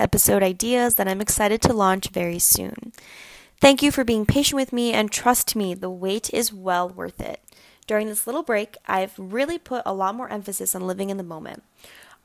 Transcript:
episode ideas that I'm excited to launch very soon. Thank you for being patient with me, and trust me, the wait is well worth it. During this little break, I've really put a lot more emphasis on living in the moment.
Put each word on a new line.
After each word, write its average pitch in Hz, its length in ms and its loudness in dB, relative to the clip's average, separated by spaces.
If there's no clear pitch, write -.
episode 202 420 4
ideas 226 520 2
that 190 120 0
I'm 190 140 -2
excited 214 400 0
to - 100 4
launch 196 380 2
very 175 300 -4
soon. - 520 0
Thank 277 200 8
you 285 80 4
for 269 140 0
being 220 220 2
patient 285 320 2
with 254 160 -2
me, 240 180 0
and 214 180 0
trust - 460 0
me, 190 180 0
the 185 160 -6
wait 190 440 -4
is 233 180 0
well 180 380 -2
worth 180 320 -10
it. - 180 -8
During 214 200 0
this 208 200 -4
little 294 160 -4
break, 220 320 -2
I've 190 320 -2
really 247 400 -4
put 254 280 -6
a 196 80 -4
lot 190 200 -2
more 247 140 -10
emphasis 196 480 -6
on 185 100 -6
living 190 240 -4
in 196 60 -4
the 190 80 -8
moment. 160 400 -14